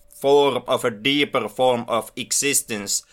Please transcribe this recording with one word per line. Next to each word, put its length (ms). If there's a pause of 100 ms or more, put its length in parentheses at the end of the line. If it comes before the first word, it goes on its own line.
(200)
form 460
of 180
a 60
deeper 580
form 400
of 280
existence 840 (100)